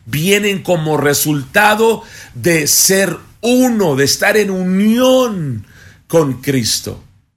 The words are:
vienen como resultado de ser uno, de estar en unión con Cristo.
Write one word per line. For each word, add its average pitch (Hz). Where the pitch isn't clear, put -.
vienen 190
como 156
resultado 202
de 151
ser 190
uno, 233
de 139
estar 196
en 196
unión 196
con 151
Cristo. 117